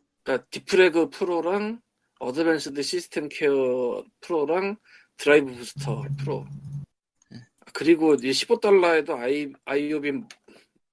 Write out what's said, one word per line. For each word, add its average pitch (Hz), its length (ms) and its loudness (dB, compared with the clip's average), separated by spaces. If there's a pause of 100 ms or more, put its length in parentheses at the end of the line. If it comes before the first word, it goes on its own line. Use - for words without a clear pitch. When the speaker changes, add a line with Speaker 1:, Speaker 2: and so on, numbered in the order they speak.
(240)
Speaker 1:
그러니까 131 260 -4
디프래그 170 600 4
프로랑 190 680 -4 (400)
어드밴스드 143 640 -2
시스템 160 460 -6
케어 127 760 0 (160)
프로랑 175 560 -2 (400)
드라이브 143 380 4
부스터 120 500 -8 (140)
프로. - 280 -6 (840)
Speaker 2:
음. 120 80 -18 (320)
Speaker 1:
그리고 156 420 4
이 131 180 -2
십오 226 260 0
달러에도 170 580 4
아이, 139 360 -2 (120)
아이오빗 143 500 -2 (800)